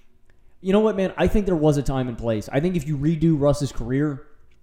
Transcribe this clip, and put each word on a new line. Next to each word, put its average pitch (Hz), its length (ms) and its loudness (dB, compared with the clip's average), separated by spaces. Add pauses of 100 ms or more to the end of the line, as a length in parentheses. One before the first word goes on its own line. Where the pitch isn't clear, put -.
(600)
you 185 120 -2
know 208 80 6
what, 214 160 2
man? 185 200 -2
I - 120 2
think 208 180 2
there 185 80 0
was 151 220 4
a 143 80 -2
time 131 240 -2
and 117 100 -8
place. 110 340 -4
I 135 60 0
think 175 160 -2
if 160 120 -2
you 151 120 -4
redo 160 400 2
Russ's 139 320 2
career, 135 560 -4 (360)